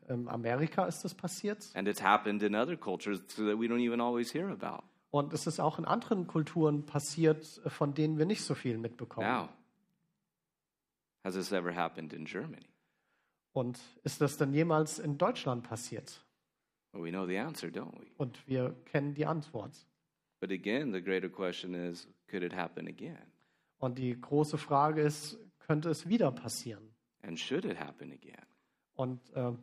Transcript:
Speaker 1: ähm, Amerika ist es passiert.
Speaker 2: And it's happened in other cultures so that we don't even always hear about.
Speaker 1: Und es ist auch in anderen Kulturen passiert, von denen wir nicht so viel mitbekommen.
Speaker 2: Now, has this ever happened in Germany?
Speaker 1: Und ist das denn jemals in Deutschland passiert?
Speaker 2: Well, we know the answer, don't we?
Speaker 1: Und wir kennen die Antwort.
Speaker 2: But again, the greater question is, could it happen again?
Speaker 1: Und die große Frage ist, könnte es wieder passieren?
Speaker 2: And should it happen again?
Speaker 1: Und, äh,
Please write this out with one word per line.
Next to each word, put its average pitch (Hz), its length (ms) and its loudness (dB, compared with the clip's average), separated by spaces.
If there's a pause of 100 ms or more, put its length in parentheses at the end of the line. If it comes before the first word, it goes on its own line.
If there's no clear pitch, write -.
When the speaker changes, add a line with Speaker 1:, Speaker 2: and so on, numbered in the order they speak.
Speaker 1:
ähm, 123 200 -2
Amerika 123 580 0
ist - 180 -6
es 180 80 -4
passiert. - 640 -6
Speaker 2:
And 95 120 -2
it's 101 160 0
happened 104 400 6
in 104 120 4
other 143 240 2
cultures 98 480 -2
so - 200 -4
that 104 140 2
we 117 60 2
don't 120 200 2
even 117 140 2
always 120 320 0
hear 175 160 -2
about. 98 360 -6 (260)
Speaker 1:
Und 147 240 2
es 151 120 -2
ist 160 140 -2
auch 156 180 2
in 160 60 -4
anderen 190 420 2
Kulturen 151 600 2
passiert, 156 580 4 (220)
von 143 260 0
denen 156 240 2
wir 151 80 4
nicht 208 180 0
so 143 120 0
viel 117 240 -2
mitbekommen. 113 480 -4
Speaker 2:
Now, 107 220 0 (1800)
has 95 100 -2
this 95 180 -2
ever 87 220 2
happened 82 380 -2
in 80 120 -8
Germany? - 420 -8 (840)
Speaker 1:
Und 123 260 -2 (260)
ist - 160 -4
das 143 160 4
denn 139 160 2
jemals 156 460 4
in 147 200 -2
Deutschland 147 480 2
passiert? - 560 -10 (720)
Speaker 2:
Well, 87 120 -8
we 85 60 -4
know 92 160 -2
the 92 120 0
answer, 135 300 -6
don't - 300 -8
we? - 80 -18 (100)
Speaker 1:
Und 127 300 -6
wir 131 280 0 (100)
kennen 143 300 0
die 151 120 0
Antwort. 147 480 -4 (640)
Speaker 2:
But 95 100 -4
again, 101 420 0
the 92 100 -2
greater 92 280 2
question 90 440 -4
is, 87 320 -6 (220)
could 92 140 -4
it 87 120 -4
happen 82 320 -4
again? 139 300 -10 (600)
Speaker 1:
Und 127 200 -2
die 123 200 -2
große 151 400 2
Frage 151 440 4
ist, - 360 0 (200)
könnte 151 320 0
es 156 180 -2
wieder 196 220 6
passieren? 110 640 -8 (280)
Speaker 2:
And 85 180 -8
should 156 240 0
it 95 160 -2
happen 73 320 -10
again? - 320 -20 (500)
Speaker 1:
Und, 127 260 -2 (140)
äh, 123 180 0 (100)